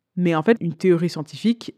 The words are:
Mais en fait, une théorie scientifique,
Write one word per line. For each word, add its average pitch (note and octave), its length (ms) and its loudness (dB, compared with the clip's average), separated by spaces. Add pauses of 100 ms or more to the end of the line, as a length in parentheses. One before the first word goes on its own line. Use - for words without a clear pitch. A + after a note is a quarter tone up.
(160)
Mais F3 200 0
en D#3 80 0
fait, - 160 4
une E3 160 -6
théorie E3+ 340 2
scientifique, G#3 680 -4